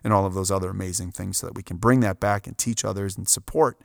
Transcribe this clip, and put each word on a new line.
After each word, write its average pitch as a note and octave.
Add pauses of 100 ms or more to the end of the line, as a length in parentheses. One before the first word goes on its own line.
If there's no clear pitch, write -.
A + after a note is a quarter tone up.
and G#2+
all G2
of F#2
those F#2+
other F#2+
amazing F#2
things F#2+
so -
that -
we G2+
can F2+
bring A#2+
that G2
back G2+
and -
teach -
others G2
and F#2
support -